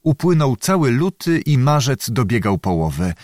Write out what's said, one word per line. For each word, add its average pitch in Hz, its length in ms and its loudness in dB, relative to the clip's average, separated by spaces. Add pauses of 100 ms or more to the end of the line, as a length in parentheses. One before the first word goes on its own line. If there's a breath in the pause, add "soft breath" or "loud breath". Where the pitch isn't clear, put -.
upłynął 156 540 0
cały 170 340 0
luty 165 500 0
i 147 180 0
marzec 135 520 0
dobiegał 104 480 0
połowy, 82 640 -2